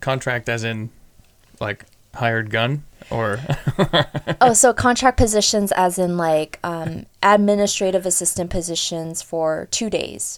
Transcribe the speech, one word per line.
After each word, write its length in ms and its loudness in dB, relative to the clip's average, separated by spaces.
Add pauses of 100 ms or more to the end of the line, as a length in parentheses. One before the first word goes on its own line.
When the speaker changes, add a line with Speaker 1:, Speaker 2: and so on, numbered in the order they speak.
Speaker 1:
contract 480 -2
as 140 -2
in, 280 -6 (680)
like, 260 -8 (280)
hired 380 -2
gun 320 0 (260)
or 300 -2 (500)
<laughs> 520 -2
Speaker 2:
Oh, 120 6
so 200 4
contract 440 2
positions 540 2
as 260 2
in, 200 0
like, 460 0
um, 440 -8 (160)
administrative 840 2
assistant 460 -2
positions 720 -6
for 480 -2
two 180 -4
days 480 -6